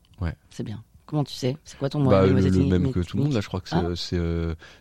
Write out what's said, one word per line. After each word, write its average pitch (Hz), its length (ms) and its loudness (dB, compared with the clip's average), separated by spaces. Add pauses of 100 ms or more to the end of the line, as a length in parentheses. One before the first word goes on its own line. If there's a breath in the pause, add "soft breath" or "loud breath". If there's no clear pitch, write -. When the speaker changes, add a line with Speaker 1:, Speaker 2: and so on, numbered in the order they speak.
(180)
Speaker 1:
Ouais. 82 140 -2 (160)
Speaker 2:
C'est - 140 -12
bien. 110 200 -10 (220)
Comment 151 200 -2
tu - 100 -10
sais ? 135 300 -4
C'est - 120 -20
quoi 139 140 -4
ton 151 80 -4
Speaker 1:
Bah, 101 220 4
Speaker 2:
moyen - 20 6
Speaker 1:
le, 95 180 6
le 95 60 4
Speaker 2:
étymologique ? 92 260 4
Speaker 1:
même 90 180 2
que 92 100 -2
tout 90 180 -4
le 139 60 0
monde, 147 100 0
là, 104 80 0
je - 40 -6
crois 95 140 -6
que - 80 -18
c'est, - 80 -2
Speaker 2:
Ah. 85 80 2
Speaker 1:
euh, 87 120 -4
c'est, - 200 -6
euh, 82 380 -2 (260 loud breath)